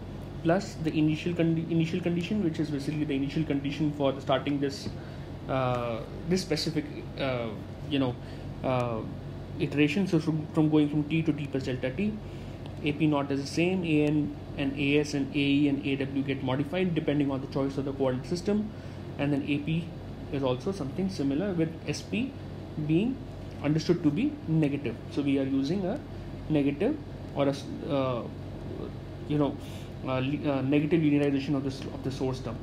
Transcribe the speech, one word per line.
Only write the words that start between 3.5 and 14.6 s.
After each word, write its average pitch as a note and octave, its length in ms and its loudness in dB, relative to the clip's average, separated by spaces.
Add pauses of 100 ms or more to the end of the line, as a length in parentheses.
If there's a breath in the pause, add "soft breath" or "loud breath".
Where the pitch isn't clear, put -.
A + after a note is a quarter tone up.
for C#3 200 2
the C3 80 -4
starting C#3 400 2
this, C#3 300 -2 (580 loud breath)
uh, B2 520 0 (280)
this F#3 140 4
specific, D3+ 420 0 (340)
uh, B2+ 280 -2 (420)
you C#3+ 100 0
know, B2+ 160 2 (480 loud breath)
uh, B2 380 0 (580)
iteration. D3+ 480 4
So F3 120 4
from, D#3 300 0
from D#3 200 4
going D3+ 220 6
from D3 140 2
T D#3+ 180 2
to D#3+ 100 2
T C#3+ 140 -2
plus C3+ 180 -2
delta B2+ 260 -2
T, G#3 220 0 (680 loud breath)
A D3+ 100 0
P D#3 140 2
naught C#3+ 240 4
is C#3 100 0
the C3+ 60 -4
same, F3 380 2
A D3+ 200 4
N D3 320 2 (220)
and C#3 200 0